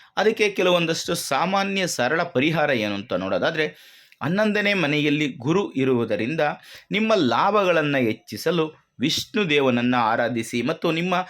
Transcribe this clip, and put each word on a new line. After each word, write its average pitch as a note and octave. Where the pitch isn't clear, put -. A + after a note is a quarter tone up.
ಅದಕ್ಕೆ G#3
ಕೆಲವೊಂದಷ್ಟು F3
ಸಾಮಾನ್ಯ F#3+
ಸರಳ D3+
ಪರಿಹಾರ D3+
ಏನು G#2+
ಅಂತ G2
ನೋಡೋದಾದ್ರೆ, D3+
ಹನ್ನೊಂದನೇ G#3
ಮನೆಯಲ್ಲಿ D3+
ಗುರು E3
ಇರುವುದರಿಂದ B2+
ನಿಮ್ಮ A3
ಲಾಭಗಳನ್ನ D#3+
ಹೆಚ್ಚಿಸಲು D#3
ವಿಷ್ಣು D#3
ದೇವನನ್ನ B2+
ಆರಾಧಿಸಿ A#2
ಮತ್ತು E3
ನಿಮ್ಮ F3+